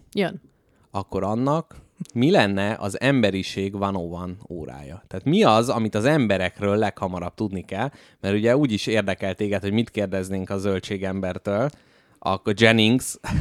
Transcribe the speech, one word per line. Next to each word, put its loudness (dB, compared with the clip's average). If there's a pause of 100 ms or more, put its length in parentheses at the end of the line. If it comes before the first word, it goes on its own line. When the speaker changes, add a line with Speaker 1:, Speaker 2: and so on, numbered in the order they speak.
(140)
Speaker 1:
Jön. -4 (500)
Speaker 2:
akkor -6
annak -2 (380)
mi 4
lenne 4
az -6
emberiség 0
one -2
oh -8
one -10 (160)
órája? -14
Tehát -10
mi 4
az, 6
amit 0
az 0
emberekről 2
leghamarabb -4
tudni -6
kell? -6 (300)
Mert -2
ugye 4
úgy 2
is -2
érdekel -2
téged, -2
hogy -2
mit 0
kérdeznénk -4
a -4
zöldségembertől, -4 (500)
akkor -2
Jennings, 4 (260)